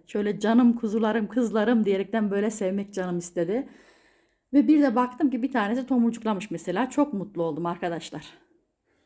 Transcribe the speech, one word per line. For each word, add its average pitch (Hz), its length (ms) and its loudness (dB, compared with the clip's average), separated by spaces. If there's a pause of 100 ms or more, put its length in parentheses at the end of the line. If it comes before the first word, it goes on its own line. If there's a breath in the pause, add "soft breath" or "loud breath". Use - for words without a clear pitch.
Şöyle, 208 340 -4
"Canım 233 320 4
kuzularım, 220 560 -2
kızlarım." 220 560 2
diyerekten 196 460 0
böyle 202 200 0
sevmek 196 440 -4
canım 180 240 -2
istedi. 180 500 -2 (840 loud breath)
Ve 254 160 4
bir 294 140 6
de 247 140 4
baktım 247 340 2
ki 240 120 -4
bir 277 100 -2
tanesi 240 340 0
tomurcuklamış 226 640 0
mesela. 185 400 -4
Çok 294 220 0
mutlu 175 300 -6
oldum 165 240 -4
arkadaşlar. 170 580 -6 (800)